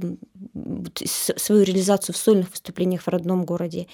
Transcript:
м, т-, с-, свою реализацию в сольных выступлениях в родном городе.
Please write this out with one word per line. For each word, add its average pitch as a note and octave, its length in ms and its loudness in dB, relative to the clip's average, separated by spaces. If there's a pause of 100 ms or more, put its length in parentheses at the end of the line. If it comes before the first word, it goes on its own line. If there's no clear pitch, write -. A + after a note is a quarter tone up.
(560)
м, - 380 -8
т-, - 140 -10
с-, - 300 -2
свою G#3 260 6
реализацию F#3+ 520 2
в - 20 -8
сольных G3 340 4
выступлениях F3+ 520 -4
в - 60 -6
родном F3+ 360 0
городе. F3 480 -4